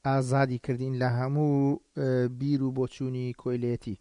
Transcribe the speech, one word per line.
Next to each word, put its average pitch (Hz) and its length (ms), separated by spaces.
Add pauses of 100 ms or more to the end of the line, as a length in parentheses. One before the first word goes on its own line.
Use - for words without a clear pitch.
ئازادی 135 540
کردین 131 400
لە 127 180
هەموو، 139 640 (180)
ئە، 127 320 (100)
بیر 139 240
و 131 140
بۆچوونی 127 640
کۆیلێتی. 120 600